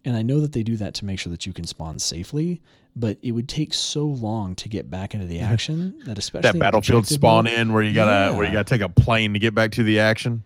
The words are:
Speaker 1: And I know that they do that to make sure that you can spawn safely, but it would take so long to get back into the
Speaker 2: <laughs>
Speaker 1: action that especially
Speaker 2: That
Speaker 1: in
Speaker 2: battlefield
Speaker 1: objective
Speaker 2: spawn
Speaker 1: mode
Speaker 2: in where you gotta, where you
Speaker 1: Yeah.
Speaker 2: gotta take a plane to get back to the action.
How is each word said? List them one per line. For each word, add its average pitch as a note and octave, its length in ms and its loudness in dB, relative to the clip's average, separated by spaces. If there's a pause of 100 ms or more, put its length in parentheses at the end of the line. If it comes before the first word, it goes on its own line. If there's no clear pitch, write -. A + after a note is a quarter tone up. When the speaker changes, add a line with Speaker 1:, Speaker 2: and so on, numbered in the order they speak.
Speaker 1:
And B2 120 -2
I A2 60 0
know C3+ 180 2
that D3 120 0
they A#2 120 -2
do A2+ 140 -2
that G2 160 -6
to - 100 -8
make F#2+ 160 -6
sure F2 100 -8
that E2+ 160 -8
you F#2 60 -10
can E2+ 120 -10
spawn D#2+ 340 -10
safely, E3 640 -4 (340)
but A2+ 280 -2
it B2 100 -4
would A#2 160 -4
take D3+ 240 -4
so - 320 -2
long A2 520 -4
to - 120 -12
get G#2 220 -6
back F#2 240 -8
into G2 120 -6
the E2+ 140 -6
Speaker 2:
<laughs> A2 120 0
Speaker 1:
action E3+ 520 -2
that B2+ 140 -8
especially - 240 -6
Speaker 2:
That A#2+ 120 4
Speaker 1:
in E3+ 60 0
Speaker 2:
battlefield G#2 440 4
Speaker 1:
objective - 100 -2
Speaker 2:
spawn A2+ 300 6
Speaker 1:
mode A#2 100 0
Speaker 2:
in A2+ 180 2
where A2 100 4
you G#2+ 120 0
gotta, G#2 400 4
where G#2 100 0
you G2+ 60 -2
Speaker 1:
Yeah. G#2 120 0
Speaker 2:
gotta - 60 -4
take A2+ 140 2
a F#2 60 -2
plane A2 440 4
to G#2 60 0
get A2 160 0
back A2 180 2
to A#2+ 100 -2
the G#2+ 180 4
action. A2 460 0